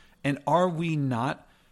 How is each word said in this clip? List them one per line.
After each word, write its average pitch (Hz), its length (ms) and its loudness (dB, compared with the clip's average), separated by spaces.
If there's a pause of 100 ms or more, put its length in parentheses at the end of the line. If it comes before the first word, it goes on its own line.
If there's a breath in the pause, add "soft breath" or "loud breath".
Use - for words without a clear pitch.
(240 soft breath)
And 143 220 0
are 175 240 4
we 165 260 -2
not 135 520 -2 (240 soft breath)